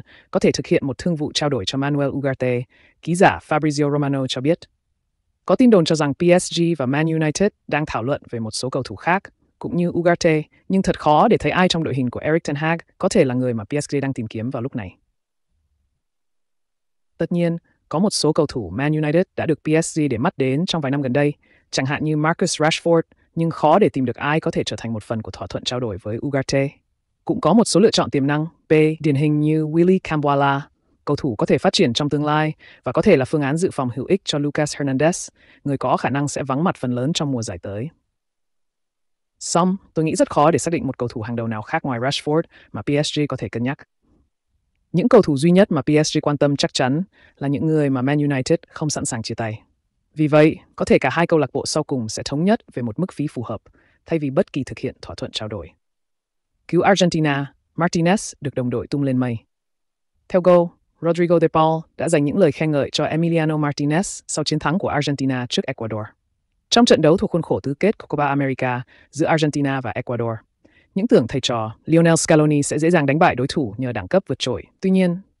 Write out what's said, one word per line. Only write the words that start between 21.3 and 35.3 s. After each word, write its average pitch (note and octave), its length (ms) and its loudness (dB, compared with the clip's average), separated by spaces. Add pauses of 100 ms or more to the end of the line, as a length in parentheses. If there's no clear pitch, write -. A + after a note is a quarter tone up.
chẳng C3+ 140 -2
hạn C#3 180 -2
như D#3 140 0
Marcus D#3+ 440 0
Rashford, E3 400 2 (340)
nhưng E3 140 -2
khó D#3 300 4
để F3+ 100 4
tìm C3 160 -2
được A#2 100 -4
ai D3 240 -2
có E3 120 -4
thể E3+ 120 -2
trở - 120 -8
thành A2+ 180 -6
một G#2+ 100 -8
phần A2+ 180 -6
của G2+ 100 -12
thỏa - 160 -12
thuận B2+ 160 -8
trao B2 160 -6
đổi A2 180 -6
với G#2+ 280 -8
Ugarte. C#3 440 -2 (560)
Cũng - 160 -2
có D#3 120 4
một A3+ 100 6
số - 160 2
lựa A3+ 120 6
chọn D3 200 0
tiềm C#3 160 0
năng, D3 180 0
P, - 260 -8 (280)
điển D#3 160 0
hình D3+ 240 2
như D#3 260 2
Willy E3+ 380 2
Camboala, C#3+ 680 0 (360)
cầu D3 100 0
thủ C3 200 -2
có E3+ 100 -2
thể D#3+ 120 4
phát - 160 2
triển C#3 200 2
trong D3 160 -2
tương D3 160 -2
lai D#3 280 0 (300)
và - 80 -6
có D#3 100 0
thể F#3+ 160 6
là B2+ 80 2
phương D3+ 160 -2
án C#3 160 0
dự E3+ 160 0
phòng B2+ 220 -2
hữu C3 100 -6
ích F#3+ 200 0
cho D3+ 140 -2
Lucas D3 360 -2
Hernandez, C#3+ 540 0 (340)